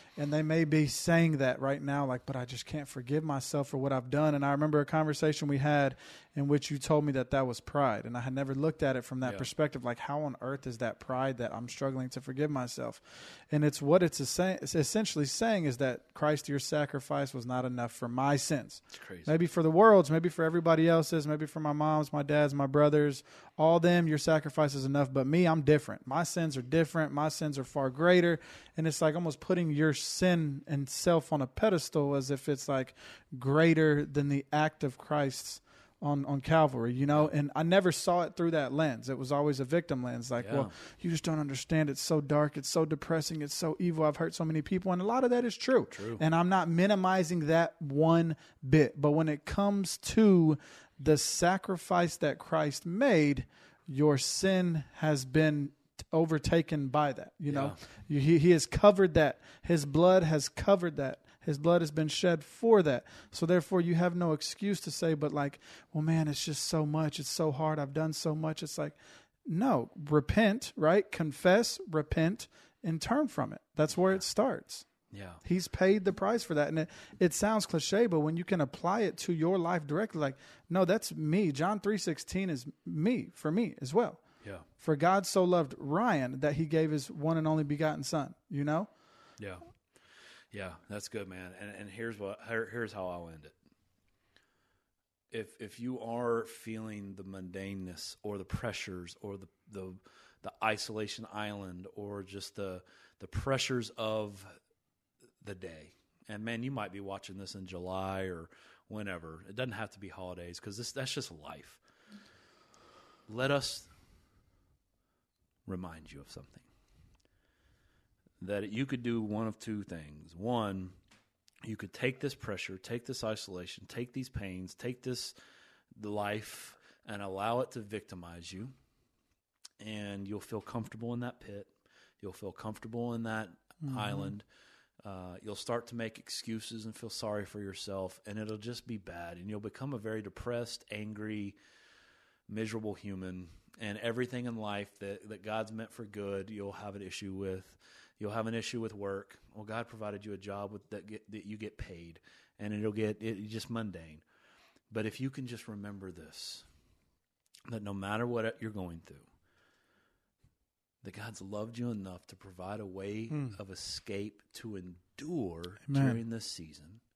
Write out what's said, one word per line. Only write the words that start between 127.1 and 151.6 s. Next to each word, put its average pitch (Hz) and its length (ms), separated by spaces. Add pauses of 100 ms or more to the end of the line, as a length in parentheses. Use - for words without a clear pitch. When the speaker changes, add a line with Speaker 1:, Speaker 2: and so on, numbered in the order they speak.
Speaker 2:
allow 101 380
it 127 100
to 123 80
victimize 87 720
you. 107 180 (1080)
And 101 480
you'll 101 140
feel 107 200
comfortable 117 540
in 120 60
that 120 180
pit. 101 260 (560)
You'll 95 120
feel 98 180
comfortable 117 640
in 113 80
that 110 240 (360)
Speaker 1:
Mm-hmm. 135 140
Speaker 2:
island. 101 460 (600)
Uh, 92 380
you'll 104 140
start 117 320
to 120 80
make 113 240
excuses 110 640
and 113 100
feel 113 140
sorry 104 360
for 104 160
yourself, 95 640
and 104 100
it'll 107 200
just 117 280
be 113 120
bad. 87 400
And 92 120
you'll 104 100
become 131 340
a 120 40
very 110 240
depressed, 117 680
angry, 107 640 (920)
miserable 107 460
human. 92 540 (320)
And 104 200
everything 123 460
in 117 100
life 104 340 (100)
that, 101 300
that 101 120
God's 107 300
meant 110 220
for 113 120
good, 101 460
you'll 101 220
have 101 220
an 101 60
issue 95 320
with. 95 320 (520)
You'll 104 140
have 113 160
an 113 60
issue 113 260
with 110 140
work. 98 440 (160)
Well, 107 120
God 113 240
provided 104 340
you 104 80
a 98 60
job 101 340
with, 101 200
that 104 140
get, 107 260
that 101 140
you 104 120
get 107 200